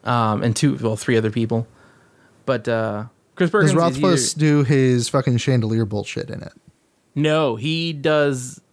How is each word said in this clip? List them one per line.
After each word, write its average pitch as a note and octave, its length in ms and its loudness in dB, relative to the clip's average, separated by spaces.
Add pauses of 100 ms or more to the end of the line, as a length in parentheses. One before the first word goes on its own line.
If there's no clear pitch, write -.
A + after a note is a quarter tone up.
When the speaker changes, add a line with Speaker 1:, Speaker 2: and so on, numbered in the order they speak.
Speaker 1:
um, A2+ 400 0
and A2+ 120 0
two, C#3 260 0
well, A2 140 -2
three A#2 220 0
other A2 140 0
people. A2+ 360 -2 (760)
But, C3 220 -2
uh, A2 380 -4 (300)
Chris F3+ 120 0
Speaker 2:
Does - 40 -2
Speaker 1:
Perkins F#3+ 200 4
is C#3 60 2
Speaker 2:
Rothfuss D#3 580 0
Speaker 1:
either D3+ 40 -8
Speaker 2:
do D3 240 4
his B2+ 460 2
fucking B2+ 280 0
chandelier A2+ 480 0
bullshit - 440 -8
in - 140 -10
it? - 100 -18 (640)
Speaker 1:
No, D3+ 400 0
he D#3+ 380 -4
does. C#3+ 680 -2 (120)